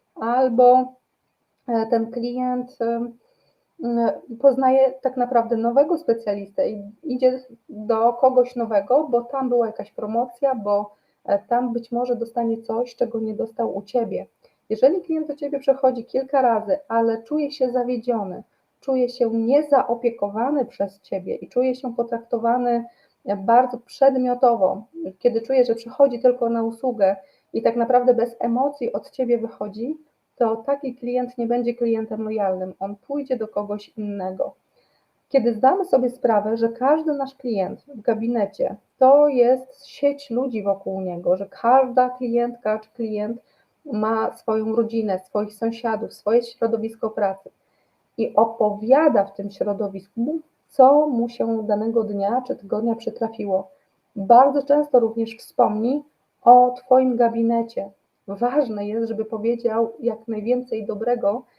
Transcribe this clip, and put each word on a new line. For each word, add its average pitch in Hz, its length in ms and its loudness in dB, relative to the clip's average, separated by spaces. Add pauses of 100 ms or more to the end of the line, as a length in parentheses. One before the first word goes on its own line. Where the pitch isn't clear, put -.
(140)
albo, 247 800 4 (760)
e, 226 180 0
ten 226 240 0
klient, 247 680 -6
e, 233 300 -4 (720)
mm, 233 280 0 (300)
poznaje 262 520 4 (100)
tak 247 140 -2
naprawdę 240 400 0
nowego 262 420 2
specjalistę 202 720 -4
i 202 120 -10 (200)
idzie 254 380 0 (280)
do 220 440 0
kogoś 247 440 2
nowego, 233 540 0
bo 240 100 2
tam 262 280 -4
była 240 180 2
jakaś - 260 -10
promocja, 247 640 -2
bo, 208 400 -2 (300)
e, 196 140 0
tam 240 340 -2
być 233 200 -8
może 247 240 -2
dostanie 226 460 -4
coś, 233 340 -6
czego 226 240 -4
nie 220 140 -6
dostał 220 420 -6
u 202 60 -8
Ciebie. 190 440 -4 (420)
Jeżeli 269 320 2
klient 311 280 -4
do 285 60 -8
Ciebie 285 240 -6
przychodzi 254 460 0
kilka 262 380 0
razy, 202 360 0 (100)
ale 226 340 0
czuje 294 280 -2
się 254 200 -2
zawiedziony, 233 720 -4 (380)
czuje 254 280 0
się 233 220 -2
niezaopiekowany 240 1300 0
przez 196 360 -8
Ciebie 190 340 -8
i 190 140 -10
czuje 254 260 0
się 254 200 -8
potraktowany, 233 920 -2 (420)
e, 196 100 -2
bardzo 240 420 2
przedmiotowo, 247 1040 2 (360)
kiedy 226 220 0
czuje, 262 240 2
że 226 100 0
przychodzi 240 460 0
tylko 247 300 2
na 233 120 0
usługę 220 540 0 (360)
i 226 100 -4
tak 233 140 0
naprawdę 240 380 4
bez 226 240 -2
emocji 247 540 -2
od - 180 -10
Ciebie 240 280 0
wychodzi, 226 600 -8 (380)
to 226 200 0
taki 277 380 -6
klient 247 440 -6
nie 233 80 -2
będzie 240 280 -2
klientem 220 480 -2
lojalnym, 190 580 -4
on 202 160 -8
pójdzie 269 400 -6
do 220 120 -6
kogoś 208 400 -6
innego. 196 640 -6 (760)
Kiedy 233 260 2
zdamy 277 300 2
sobie 247 260 0
sprawę, 220 460 0
że 226 120 0
każdy 294 440 0
nasz 269 220 -6
klient 190 500 -4 (100)
w 220 60 -14
gabinecie 220 760 -2 (220)
to 285 300 6
jest 254 580 0
sieć - 440 -4
ludzi 233 320 -2
wokół 190 380 -4
niego, 175 360 -2
że 202 100 -8
każda 254 640 2
klientka 240 680 -4
czy - 120 -18
klient 214 520 -6 (500)
ma 220 400 -2
swoją 220 440 -4
rodzinę, 214 420 -2
swoich 208 360 -6
sąsiadów, 226 600 -4
swoje 233 280 0
środowisko 226 680 -4
pracy 196 400 -4 (680)
i - 180 -2
opowiada 214 880 2
w - 100 -8
tym 196 160 -8
środowisku, 202 880 -4 (300)
co 285 380 6
mu 240 220 -2
się 226 380 -4
danego 214 380 0
dnia 202 420 -2
czy - 100 -6
tygodnia 214 380 -2
przytrafiło. 214 760 -4 (460)
Bardzo 254 460 6
często 285 380 2
również 226 360 -4
wspomni 233 680 -2 (380)
o 247 360 8
Twoim 254 380 2
gabinecie. 226 760 -2 (380)
Ważne 226 580 -2
jest, 226 220 -4
żeby 214 160 -6
powiedział 226 760 -2
jak 226 280 -4
najwięcej 220 580 -4
dobrego 220 560 -2 (160)